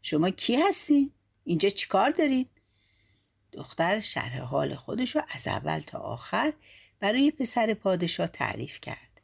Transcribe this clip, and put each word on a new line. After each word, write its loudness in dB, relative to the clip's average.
شما 2
کی 0
هستین؟ 4
اینجا 2
چی -2
کار 4
دارین؟" 2
دختر -2
شرح -2
حال -2
خودشو -2
از -2
اول -2
تا -10
آخر -2
برای 2
پسر 0
پادشاه 0
تعریف -6
کرد. -14